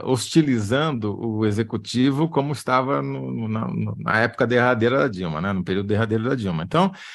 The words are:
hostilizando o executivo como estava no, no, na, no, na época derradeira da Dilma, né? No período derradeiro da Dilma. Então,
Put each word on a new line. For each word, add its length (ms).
hostilizando 1200
o 240
executivo 840
como 220
estava 500
no, 280
no, 180
na, 200
no, 300
na 220
época 260
derradeira 520
da 100
Dilma, 320
né? 120
No 100
período 240
derradeiro 420
da 60
Dilma. 300
Então, 260